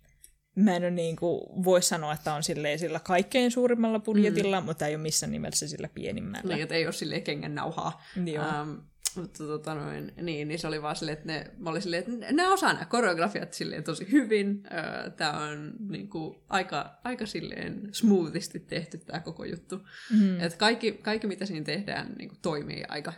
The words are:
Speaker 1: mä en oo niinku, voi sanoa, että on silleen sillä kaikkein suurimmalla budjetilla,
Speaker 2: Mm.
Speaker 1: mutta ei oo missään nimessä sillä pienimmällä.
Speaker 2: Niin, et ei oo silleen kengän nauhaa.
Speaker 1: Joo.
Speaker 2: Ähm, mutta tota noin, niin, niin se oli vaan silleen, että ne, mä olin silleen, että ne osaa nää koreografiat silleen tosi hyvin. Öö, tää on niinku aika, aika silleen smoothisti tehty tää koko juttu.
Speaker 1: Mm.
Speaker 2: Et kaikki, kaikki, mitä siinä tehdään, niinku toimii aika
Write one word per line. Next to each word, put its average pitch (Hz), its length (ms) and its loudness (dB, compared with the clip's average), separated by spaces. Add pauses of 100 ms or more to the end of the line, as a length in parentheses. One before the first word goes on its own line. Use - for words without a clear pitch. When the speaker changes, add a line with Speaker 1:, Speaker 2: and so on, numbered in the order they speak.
(540)
Speaker 1:
mä 190 220 8
en 175 80 2
oo 175 60 2
niinku, 170 720 -2
voi 180 180 8
sanoa, 156 300 0
että 151 220 -2
on 151 80 -2
silleen 151 360 0
sillä 160 220 -2
kaikkein 208 500 4
suurimmalla 233 500 4
budjetilla, 190 600 4
Speaker 2:
Mm. 165 60 -4
Speaker 1:
mutta 156 200 -2
ei 151 80 0
oo 156 60 -4
missään 156 320 0
nimessä 151 360 -2
sillä 156 200 -8
pienimmällä. - 680 -6
Speaker 2:
Niin, 151 100 -2
et 160 80 -6
ei 165 140 2
oo 165 60 -2
silleen 165 300 -4
kengän 151 320 -4
nauhaa. 165 480 -4 (240)
Speaker 1:
Joo. 156 180 -2
Speaker 2:
Ähm, 151 260 -2 (460)
mutta 160 280 -8
tota 151 300 -4
noin, 147 380 -6 (100)
niin, 151 260 -4
niin 160 100 -4
se 165 100 -4
oli 156 140 -4
vaan 151 140 -4
silleen, 151 220 -4
että 160 140 -8
ne, - 260 -6
mä 170 120 -6
olin 202 120 -2
silleen, 175 200 -2 (120)
että 233 180 -6
ne 349 160 4
osaa 381 240 6
nää 156 120 -4
koreografiat 180 680 2
silleen 156 320 -4
tosi 170 280 -4
hyvin. 208 500 6 (100)
Öö, - 380 -6
tää 156 280 0
on 151 340 -6 (160)
niinku 160 600 -8
aika, 185 560 -2
aika 240 220 -4
silleen 185 680 -6
smoothisti 170 680 4
tehty - 380 -8
tää 160 220 -8
koko - 240 -10
juttu. - 360 -10 (400)
Speaker 1:
Mm. 185 200 6
Speaker 2:
Et 170 160 -2
kaikki, 226 360 4
kaikki, 220 340 -2
mitä 196 200 -2
siinä 160 180 -4
tehdään, 170 540 -4
niinku - 240 -12
toimii 147 460 -4
aika 151 300 -8